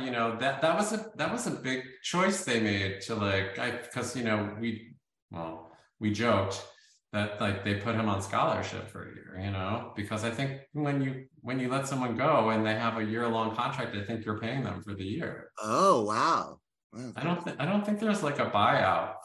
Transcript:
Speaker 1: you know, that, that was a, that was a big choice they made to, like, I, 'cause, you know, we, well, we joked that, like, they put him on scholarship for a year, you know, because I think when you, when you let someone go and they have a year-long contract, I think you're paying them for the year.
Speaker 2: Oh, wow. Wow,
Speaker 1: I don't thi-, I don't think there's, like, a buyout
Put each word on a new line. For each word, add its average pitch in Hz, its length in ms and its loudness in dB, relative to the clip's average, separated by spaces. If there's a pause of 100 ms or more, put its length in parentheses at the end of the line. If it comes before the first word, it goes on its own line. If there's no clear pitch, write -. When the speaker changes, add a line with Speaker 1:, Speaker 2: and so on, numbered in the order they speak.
Speaker 1:
you 131 80 -4
know, 117 300 0
that, 135 200 0
that 165 140 4
was 208 160 0
a, 214 240 -4
that 165 160 -2
was 233 160 -4
a 170 40 0
big 131 320 -2 (200)
choice 190 400 2
they 117 160 2
made 98 440 2
to, 117 120 -4
like, 98 420 0
I, 120 220 -4 (140)
'cause, 123 200 -4
you 123 120 -2
know, 107 340 0
we, 113 340 -4 (380)
well, 82 400 -10 (300)
we 107 100 2
joked 101 500 2 (520)
that, 104 260 -2
like, 101 240 0
they 101 120 2
put 110 200 -2
him 110 140 2
on 98 120 0
scholarship 107 680 -2
for 95 140 -12
a - 120 -14
year, - 300 -14
you 101 60 -2
know, 98 440 -2
because 104 300 -2
I 117 60 0
think 139 280 -4 (140)
when 143 280 0
you, 131 240 -4 (160)
when 131 180 -4
you 123 100 0
let 135 180 0
someone 127 300 0
go 131 320 6
and 110 160 4
they 110 100 2
have 113 220 0
a 110 80 0
year-long 113 500 0
contract, 123 400 -2
I 101 80 -4
think 110 220 -6
you're 104 140 -2
paying 120 260 -2
them 98 180 -6
for 101 100 -8
the 95 120 -6
year. - 460 -6 (120)
Speaker 2:
Oh, 135 400 4
wow. 107 560 2 (320)
Wow, 120 240 -10
Speaker 1:
I 123 80 -4
don't 175 200 0
thi-, 170 140 -6
I 143 80 0
don't 202 200 2
think 208 160 0
there's, 214 200 2
like, 143 180 0
a 110 100 2
buyout 104 640 4 (120)